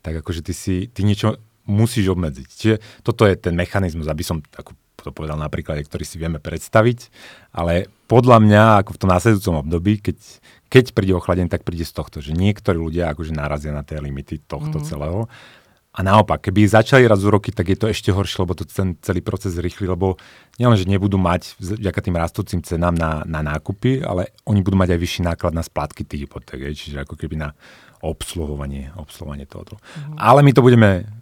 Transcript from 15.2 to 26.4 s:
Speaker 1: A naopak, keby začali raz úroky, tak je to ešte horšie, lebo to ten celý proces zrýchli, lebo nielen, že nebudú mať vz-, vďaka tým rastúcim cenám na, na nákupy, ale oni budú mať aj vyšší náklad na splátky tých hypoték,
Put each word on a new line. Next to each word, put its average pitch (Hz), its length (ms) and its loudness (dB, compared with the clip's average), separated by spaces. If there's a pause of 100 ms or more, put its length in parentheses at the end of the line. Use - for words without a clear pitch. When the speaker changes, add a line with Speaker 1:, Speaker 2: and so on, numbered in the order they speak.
Speaker 1:
A - 100 -10
naopak, 95 400 2
keby 101 240 4
začali 113 400 6
raz 104 160 4
úroky, 101 300 2
tak - 180 -4
je 95 80 0
to - 80 -2
ešte - 240 -2
horšie, 98 320 -2
lebo 90 120 -2
to - 120 -8
ten 92 320 -4
celý 90 240 -4
proces 92 320 -6
zrýchli, 87 320 -6
lebo 90 320 -2 (380)
nielen, 120 180 2
že 95 120 2
nebudú 98 300 0
mať 90 400 0
vz-, 98 220 -8
vďaka 101 240 -4
tým 90 160 -4
rastúcim 87 420 -4
cenám 85 340 -2
na, 80 300 -2
na 80 220 -8
nákupy, 101 560 -4
ale - 320 -6 (100)
oni 101 160 0
budú 95 160 0
mať 92 140 2
aj 87 100 2
vyšší 87 240 -4
náklad 85 300 -4
na 82 80 -4
splátky - 400 -8
tých 71 240 -10
hypoték, - 340 -16